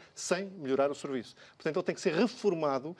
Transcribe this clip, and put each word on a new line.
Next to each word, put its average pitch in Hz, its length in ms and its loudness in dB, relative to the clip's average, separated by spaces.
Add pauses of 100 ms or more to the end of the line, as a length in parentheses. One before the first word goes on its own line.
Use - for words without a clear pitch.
(140)
sem 185 300 -2
melhorar 143 480 0
o - 20 -4
serviço. 135 400 -6 (220)
Portanto, 156 200 -2
ele 180 80 0
tem 175 120 0
que - 40 -14
ser 165 140 2
reformado 160 840 2